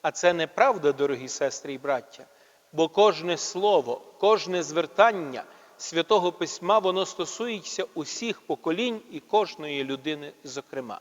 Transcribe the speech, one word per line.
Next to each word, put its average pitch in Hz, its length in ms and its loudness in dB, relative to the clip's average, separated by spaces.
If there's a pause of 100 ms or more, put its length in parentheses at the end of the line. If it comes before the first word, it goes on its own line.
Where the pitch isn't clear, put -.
А 151 100 -2
це 175 220 2
неправда, 170 580 2
дорогі 135 360 -2
сестри 139 460 -6
і 131 40 -10
браття, 135 480 -6 (480)
бо 160 160 2
кожне 175 480 4
слово, 180 640 0 (180)
кожне 185 440 2
звертання 156 800 2 (340)
Святого 175 540 2
Письма, 175 480 0
воно 185 260 0
стосується 196 880 -6
усіх 190 480 -6
поколінь 208 600 -4 (100)
і 151 80 -12
кожної 151 640 -2
людини 147 500 -6 (100)
зокрема. 131 580 -10